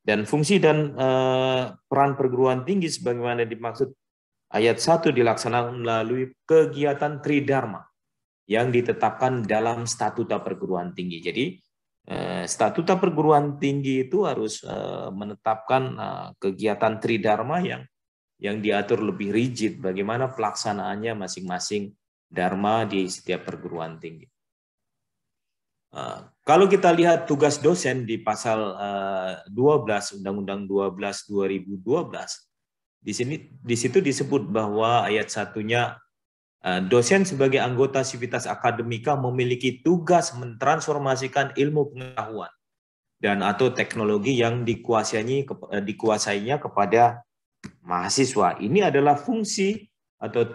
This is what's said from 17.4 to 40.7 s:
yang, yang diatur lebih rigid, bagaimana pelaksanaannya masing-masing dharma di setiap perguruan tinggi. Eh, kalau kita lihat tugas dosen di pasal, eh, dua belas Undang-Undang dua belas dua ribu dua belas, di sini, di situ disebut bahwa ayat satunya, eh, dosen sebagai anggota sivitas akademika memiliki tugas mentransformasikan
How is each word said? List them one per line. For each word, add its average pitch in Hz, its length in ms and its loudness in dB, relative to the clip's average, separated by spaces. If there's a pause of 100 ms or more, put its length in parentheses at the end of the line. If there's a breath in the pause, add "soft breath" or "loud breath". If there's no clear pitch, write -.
yang, 127 240 -6 (560)
yang 101 180 -4
diatur 104 460 0
lebih 101 260 -2
rigid, 110 540 -2
bagaimana 107 480 -2
pelaksanaannya 104 800 -4
masing-masing 95 800 -6 (340)
dharma 98 640 0
di 98 180 0
setiap 90 400 -8
perguruan 82 540 -10
tinggi. 80 260 -16 (1600)
Eh, 62 300 -10 (260)
kalau 180 240 8
kita 185 240 6
lihat 170 320 4
tugas 143 320 2
dosen 131 480 2
di 110 160 -4
pasal, 110 360 0 (200)
eh, 98 540 -4 (180)
dua 131 320 4
belas 104 320 -4
Undang-Undang 98 560 -6
dua 98 240 0
belas 98 320 -8
dua 98 240 -2
ribu 95 320 -8
dua 131 240 -2
belas, - 400 -12 (560)
di - 80 -10
sini, 123 480 -6
di 117 160 -2
situ 123 240 2
disebut 135 560 0
bahwa 110 560 2
ayat 107 240 -2
satunya, 110 640 -2 (640)
eh, 92 160 -2
dosen 120 480 4
sebagai 135 320 2
anggota 127 480 0
sivitas 120 400 -6
akademika 117 720 -2
memiliki 123 640 -2
tugas 170 560 4
mentransformasikan 135 1200 -2